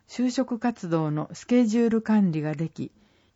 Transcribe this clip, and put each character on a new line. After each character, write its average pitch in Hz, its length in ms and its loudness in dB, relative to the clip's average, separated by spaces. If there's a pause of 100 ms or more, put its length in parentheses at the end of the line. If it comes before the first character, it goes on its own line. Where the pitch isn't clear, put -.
就 247 240 -2
職 247 280 -4
活 233 300 -4
動 160 220 0
の 151 220 -4
ス - 120 -18
ケ 247 200 4
ジ 214 140 0
ュ 233 80 4
ー - 20 0
ル 220 120 2
管 208 300 4
理 156 100 -2
が 151 140 -4
で 160 140 -6
き、 - 220 -10 (440)